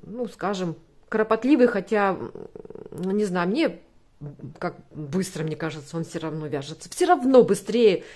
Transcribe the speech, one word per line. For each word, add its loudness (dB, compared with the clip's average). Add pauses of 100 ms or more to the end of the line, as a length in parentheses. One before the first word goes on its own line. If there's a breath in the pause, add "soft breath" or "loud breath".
ну, -8
скажем, -6 (360)
кропотливый, 4
хотя, 0 (760)
ну, -4
не 0
знаю, -2
мне 0 (800)
как -6 (140)
быстро, -4
мне -6
кажется, -8
он -4
все -10
равно -6
вяжется. -8
Все -2
равно 8
быстрее, 2 (100)